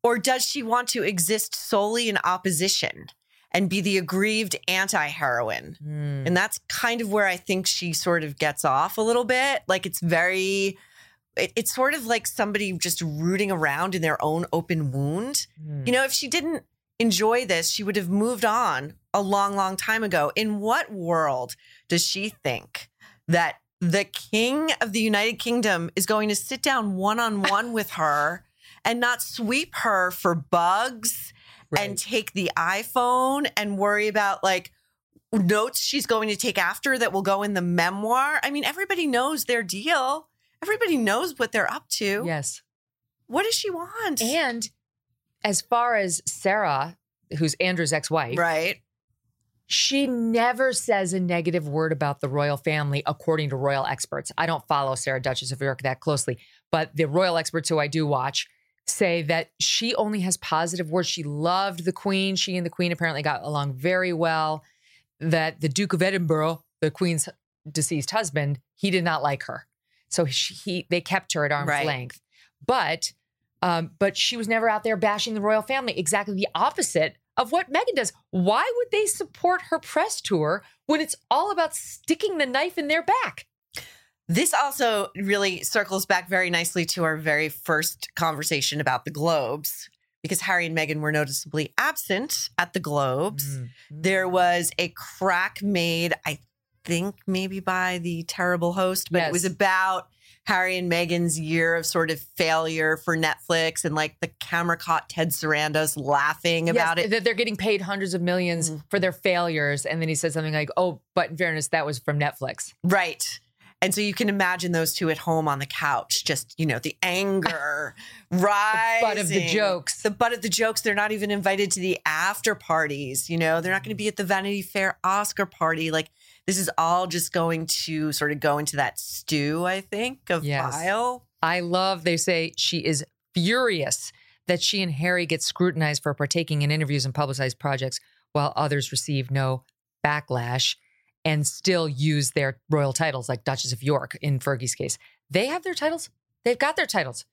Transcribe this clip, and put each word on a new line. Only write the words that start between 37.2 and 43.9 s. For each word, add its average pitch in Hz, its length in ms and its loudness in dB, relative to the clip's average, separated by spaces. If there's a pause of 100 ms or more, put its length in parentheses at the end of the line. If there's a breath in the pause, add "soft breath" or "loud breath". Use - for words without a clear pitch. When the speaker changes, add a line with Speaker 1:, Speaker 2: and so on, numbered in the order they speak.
Speaker 1:
go 196 200 2
in 208 120 -2
the 185 60 2
memoir. 202 840 2
I 277 60 0
mean, 285 140 -4
everybody 359 420 -2
knows 262 400 0
their 240 180 0
deal. 269 640 -2 (340)
Everybody 403 340 0
knows 247 420 0
what 226 140 0
they're 214 180 2
up - 200 -10
to. 202 340 -2
Speaker 2:
Yes. 156 380 -4 (640)
Speaker 1:
What 262 160 0
does 440 140 0
she 427 120 -2
want? 359 540 -4